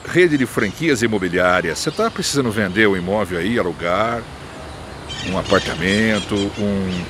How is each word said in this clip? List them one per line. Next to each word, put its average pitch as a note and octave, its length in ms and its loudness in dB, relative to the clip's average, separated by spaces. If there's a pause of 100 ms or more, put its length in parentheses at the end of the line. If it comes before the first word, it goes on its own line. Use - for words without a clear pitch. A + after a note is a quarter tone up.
rede E3 320 4
de C3 80 2
franquias A#2+ 560 0
imobiliárias, F2+ 800 2
você - 100 -2
tá G#3+ 220 0
precisando C3+ 400 0
vender G#2 360 2
um G2 80 4
imóvel F2+ 440 -2
aí, A2 180 0
alugar, F#2 640 0 (1080)
um F#2 100 -2
apartamento, G2 960 0
um G2 760 -2